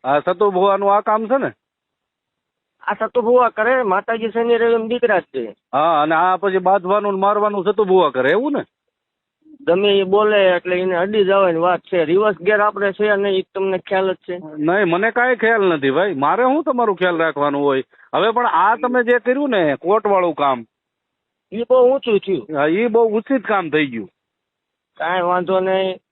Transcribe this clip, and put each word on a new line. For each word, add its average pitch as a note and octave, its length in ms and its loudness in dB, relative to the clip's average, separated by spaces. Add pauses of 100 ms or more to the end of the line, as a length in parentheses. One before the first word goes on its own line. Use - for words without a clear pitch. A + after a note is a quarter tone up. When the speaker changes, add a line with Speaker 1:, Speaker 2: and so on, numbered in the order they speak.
Speaker 1:
આ C#3 160 0
સતુ F#3 320 0
ભુવાનું G3 440 2
આ G#3 60 2
કામ A3 260 -2
છે C4 100 0
ને? F3 140 -4 (1300)
Speaker 2:
આ - 140 -6
સતુ A3 280 -4
ભુવા A#3+ 280 4
કરે, B3 340 0
માતાજી A3 460 -2
શનિ A#3 280 0
રવિ A#3 160 2
એમ A3+ 140 -2
દીકરા A3+ 320 0
જ D#3 40 -6
છે. A2+ 320 -10 (180)
Speaker 1:
હા, D3+ 280 2
અને D#3+ 140 0
આ F#3 220 2
પછી F#3+ 200 -2
બાંધવાનું G3 560 0
ને F#3+ 60 -4
મારવાનું G#3 440 0
સતુ G#3 220 0
ભુવા F3+ 240 4
કરે, C3 200 0
એવું A#3+ 220 0
ને? C#4 120 -4 (1040)
Speaker 2:
ગમે G3 300 2
એ G3 60 2
બોલે G3+ 460 4
એટલે F3+ 320 -2
એને F#3 140 -2
અડી G3 300 0
જવાની F#3 340 2
વાત F3 200 0
છે. E3+ 260 -2
રિવર્સ G3 320 2
ગેર G3+ 220 0
આપણે G3+ 320 0
છે G#3 240 0
નહીં, G3 200 -2
ઈ F#3+ 60 -2
તમને F#3+ 360 -4
ખ્યાલ F#3+ 360 -2
જ - 20 -4
છે. F3+ 220 -12 (200)
Speaker 1:
નહીં, F3 280 0
મને F#3 260 0
કાંઈ B3 240 0
ખ્યાલ A3+ 260 2
નથી D#3 280 0
ભાઈ, E3+ 240 0
મારે D3+ 300 0
શું C#4 200 0
તમારું A#3+ 320 0
ખ્યાલ F3 220 -2
રાખવાનું C#3+ 440 -2
હોય? C3+ 220 0 (320)
હવે G3 160 0
પણ A#3 160 -2
આ F#3+ 280 2
તમે B3 280 -2
જે A#3+ 160 2
કર્યું C4+ 300 -2
ને E3+ 260 0
કોર્ટ G#3 320 -2
વાળું F#3 260 2
કામ, C3+ 320 -2 (840)
Speaker 2:
ઈ A3 180 -6
બહુ B3+ 240 4
ઊંચું A#3 260 0
થયું. D#3 400 -6
Speaker 1:
હા, D3 60 2
ઈ G3 220 0
બહુ A3 300 2
ઉચિત A#3 280 -2
કામ F#3 240 -2
થઈ D3+ 180 -2
ગયું. A2+ 220 -10 (880)
Speaker 2:
કાંઈ F3 240 -4
વાંધો F3+ 380 -2
નહીં. F#3+ 400 -2 (120)